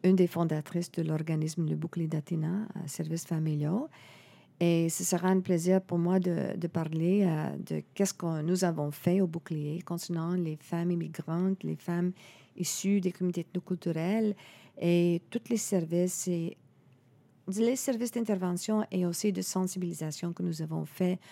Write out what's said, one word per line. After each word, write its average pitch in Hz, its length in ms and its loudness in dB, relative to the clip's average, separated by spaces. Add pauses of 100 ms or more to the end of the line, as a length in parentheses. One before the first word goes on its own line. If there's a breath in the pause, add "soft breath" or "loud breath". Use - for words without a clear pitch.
une 185 100 8
des 180 140 6
fondatrices 165 640 -2
de 170 100 -2
l'organisme 156 640 -2
Le 156 80 0
Bouclier 160 320 -4
d'Athéna, 160 720 -2
euh, - 100 -8
services 160 380 -6
familiaux. 156 640 -2 (720 loud breath)
Et 165 280 4
ce 165 140 -4
sera 180 240 0
un 190 140 4
plaisir 180 400 4
pour 180 180 -2
moi 175 220 4
de, 175 360 0
de 170 120 -4
parler, 165 580 2
euh, 156 300 0
de 151 260 -4 (120)
qu'est-ce 196 200 0
que 165 280 -4
nous 180 200 0
avons 156 300 0
fait 180 280 2
au 185 60 4
Bouclier 160 560 -6
concernant 170 520 -4
les 165 200 -2
femmes 170 380 -2
immigrantes, 170 720 -2
les 156 100 -4
femmes 175 380 -2 (440 loud breath)
issues 196 440 0
des 180 100 0
communautés 180 300 -2
ethnoculturelles 180 960 -2 (440 loud breath)
et 175 400 4 (100)
tous - 200 -4
les 233 60 2
services 180 720 0
et 170 280 -2 (920)
les 226 280 2
services 240 340 -2
d'intervention 214 800 0
et 180 160 2
aussi 185 260 0
de 185 80 -2
sensibilisation 175 920 -2
que 180 100 -6
nous 165 200 -2
avons 160 220 -4
fait 185 360 0 (120 loud breath)